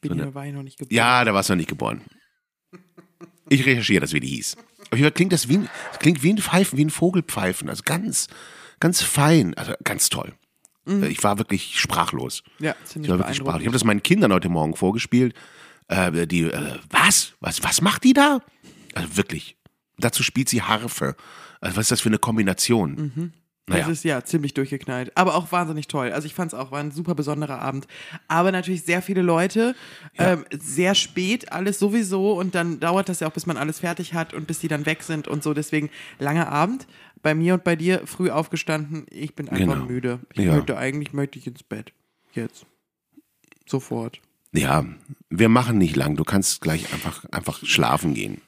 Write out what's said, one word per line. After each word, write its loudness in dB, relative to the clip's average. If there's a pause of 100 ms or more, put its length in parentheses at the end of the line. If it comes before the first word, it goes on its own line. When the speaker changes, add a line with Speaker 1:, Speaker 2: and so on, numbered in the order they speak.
Speaker 1:
bin -6
Speaker 2:
So -
Speaker 1:
ich -2
Speaker 2:
eine -4
Speaker 1:
noch, -10
war -12
ich -10
noch -10
nicht -18
geboren. -8
Speaker 2:
Ja, 6
da 2
warst 2
du 4
noch 2
nicht -2
geboren. -4 (1500)
Ich 6
recherchiere 4
das, -4
wie 0
die -6
hieß. -6 (340)
Auf 0
jeden 6
Fall 6
klingt 2
das 0
wie 4
ein, -2 (220)
das -14
klingt 4
wie 4
ein 2
Pfeifen, 2
wie 6
ein 0
Vogelpfeifen. 0
Also -8
ganz, -2 (520)
ganz 2
fein, 4
also -6 (120)
ganz 0
toll. -6 (520)
Speaker 1:
Mhm. 0
Speaker 2:
Ich -2
war 2
wirklich -4
sprachlos. -2 (160)
Speaker 1:
Ja, -4 (100)
Speaker 2:
Ich -20
Speaker 1:
ziemlich -6
Speaker 2:
war 2
wirklich -2
sprachlos. -4
Ich -6
Speaker 1:
beeindruckend. -2
Speaker 2:
hab 0
das 0
meinen 4
Kindern 4
heute 2
Morgen 0
vorgespielt. 2 (540)
Äh, 0
die, 0
äh, -4 (120)
„Was? 2
Was, -6
was 0
macht 0
die 8
da?“ 6 (540)
Also -6
wirklich. -4 (420)
Dazu 0
spielt 0
sie 0
Harfe. -2 (440)
Also -4
was 0
ist 2
das 0
für 2
eine 0
Kombination? 0
Speaker 1:
Mhm. -8 (340)
Speaker 2:
Naja. 0
Speaker 1:
Das -2
ist -14
ja 0
ziemlich -2
durchgeknallt. -4
Aber 4
auch -2
wahnsinnig -2
toll. -2
Also -4
ich -12
fand's -6
auch, -10
war -6
ein -6
super -4
besonderer -4
Abend. -6 (400)
Aber 2
natürlich -4
sehr 0
viele 0
Leute, 2 (420)
Speaker 2:
Ja. 4
Speaker 1:
ähm, -2 (140)
sehr 0
spät -2
alles -2
sowieso. 2
Und 0
dann 0
dauert 2
das -4
ja -2
auch, -6
bis -6
man -2
alles -4
fertig -6
hat -4
und -8
bis -4
die -6
dann -2
weg -2
sind -6
und -4
so. 0
Deswegen -2 (280)
langer 0
Abend. 0 (340)
Bei 2
mir 4
und 0
bei 2
dir 0
früh -2
aufgestanden. -4
Ich -12
bin -10
einfach 2
Speaker 2:
Genau. -4
Speaker 1:
müde. -4 (160)
Ich 0
Speaker 2:
Ja. 6
Speaker 1:
möchte, 0
eigentlich -6
möchte -4
ich -14
ins -14
Bett. -12 (400)
Jetzt. -10 (1000)
Sofort. -6 (320)
Speaker 2:
Ja, 2 (440)
wir 4
machen 6
nicht 4
lang. 2
Du 0
kannst 0
gleich -2
einfach, -8
einfach -6
schlafen 2
gehen. -6